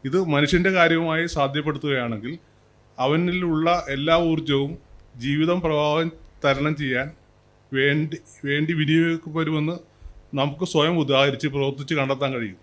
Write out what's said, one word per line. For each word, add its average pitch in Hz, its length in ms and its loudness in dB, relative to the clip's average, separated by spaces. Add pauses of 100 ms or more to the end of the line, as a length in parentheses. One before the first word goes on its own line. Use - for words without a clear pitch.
ഇത് 151 100 0 (160)
മനുഷ്യൻ്റെ 175 440 4
കാര്യവുമായി 165 480 2 (100)
സാധ്യപ്പെടുത്തുകയാണെങ്കിൽ 139 960 -2 (720)
അവനിലുള്ള 165 640 0 (260)
എല്ലാ 151 200 2 (160)
ഊർജവും 143 400 0 (520)
ജീവിതം 156 420 0
പ്രവാഹം 151 440 0 (340)
തരണം 143 380 2
ചെയ്യാൻ 131 260 -2 (640)
വേണ്ടി, 143 460 0 (320)
വേണ്ടി 156 320 0
വിനിയോഗിക്കപ്പെടുമെന്ന് 160 920 0 (680)
നമുക്ക് 147 320 -2
സ്വയം 160 300 4
ഉദാഹരിച്ച് 139 520 2
പ്രവർത്തിച്ച് 139 440 -4
കണ്ടെത്താൻ 135 360 -2
കഴിയും. 104 280 -6